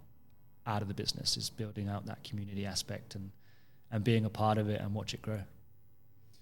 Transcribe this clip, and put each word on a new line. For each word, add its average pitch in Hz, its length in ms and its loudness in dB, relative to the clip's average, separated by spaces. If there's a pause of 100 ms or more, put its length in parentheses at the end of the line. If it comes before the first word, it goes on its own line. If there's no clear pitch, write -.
(640)
out 104 160 4
of 98 60 0
the 98 60 0
business, - 440 2
is 107 120 0
building 107 380 -2
out 101 180 0
that 107 180 -6
community 101 420 -2
aspect 98 500 -2
and, 95 160 -6 (600)
and 107 120 4
being 113 220 8
a 107 40 4
part 107 280 6
of 107 120 6
it 107 120 2
and 104 120 0
watch 107 200 -2
it - 80 -6
grow. 107 200 -2 (1000)